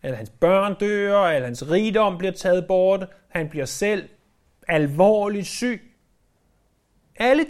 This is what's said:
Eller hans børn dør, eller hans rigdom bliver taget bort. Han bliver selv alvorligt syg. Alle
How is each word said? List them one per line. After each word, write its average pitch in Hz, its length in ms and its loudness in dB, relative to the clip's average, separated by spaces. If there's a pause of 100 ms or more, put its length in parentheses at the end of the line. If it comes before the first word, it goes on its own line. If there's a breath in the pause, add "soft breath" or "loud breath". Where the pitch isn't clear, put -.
Eller 131 100 -8
hans 110 140 -14
børn 196 440 2
dør, 202 460 0
eller 156 260 2
hans 120 240 -8
rigdom 202 480 0
bliver 185 140 -4
taget 180 340 0
bort. 185 400 2 (220 soft breath)
Han 160 200 -4
bliver 156 160 -6
selv 202 440 -4 (600)
alvorligt 190 800 2
syg. - 480 -8 (1200)
Alle 269 340 2